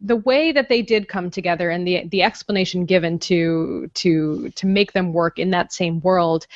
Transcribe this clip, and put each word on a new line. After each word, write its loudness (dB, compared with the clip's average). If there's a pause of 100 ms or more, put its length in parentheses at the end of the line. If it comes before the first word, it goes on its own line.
the 0
way 2
that 0
they 4
did 0
come -6
together -2
and -2
the, -2
the 0
explanation 0
given 2
to, 0
to, 0
to -6
make 2
them -2
work 0
in 0
that 0
same -2
world, 2